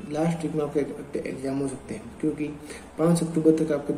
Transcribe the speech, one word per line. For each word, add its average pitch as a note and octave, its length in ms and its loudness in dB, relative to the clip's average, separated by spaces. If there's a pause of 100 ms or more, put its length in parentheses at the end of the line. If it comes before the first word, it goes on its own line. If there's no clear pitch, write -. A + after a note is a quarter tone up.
(120)
लास्ट E3 320 0
वीक D#3 120 -2
में D3+ 80 0
आपके C#3+ 560 -2
एग्जाम C3+ 380 -4
हो C#3 100 0
सकते - 260 -8
हैं, G#2+ 80 -8 (200)
क्योंकि D3+ 240 0 (540)
पाँच E3 240 6
अक्टूबर D#3+ 340 6
तक D#3 140 2
आपके C#3+ 260 0